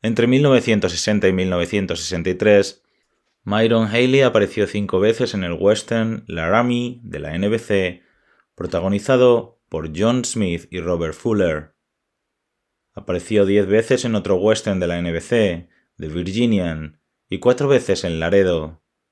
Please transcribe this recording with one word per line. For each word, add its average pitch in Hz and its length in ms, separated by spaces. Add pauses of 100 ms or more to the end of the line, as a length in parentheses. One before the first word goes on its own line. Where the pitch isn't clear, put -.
Entre 113 220
mil 131 160
novecientos 110 480
sesenta 98 380
y 92 40
mil 92 160
novecientos 87 520
sesenta 87 280
y 92 60
tres, 101 480 (640)
Myron 113 420
Haley 123 320
apareció 107 480
cinco 98 320
veces 113 340
en 95 120
el 87 80
western 110 760
Laramie 120 760
de 87 160
la 76 160
N 95 120
B 113 100
C, 95 460 (500)
protagonizado 104 1160
por 80 280
John 117 280
Smith 90 440
y 90 120
Robert 82 320
Fuller. 85 600 (1160)
Apareció 101 540
diez 101 200
veces 113 380
en 117 120
otro 95 200
western 101 460
de 87 60
la 87 120
N 87 100
B 82 120
C, 95 480 (280)
The 78 120
Virginian, 87 880 (300)
y 95 100
cuatro 131 300
veces 117 340
en 85 160
Laredo. 85 640 (280)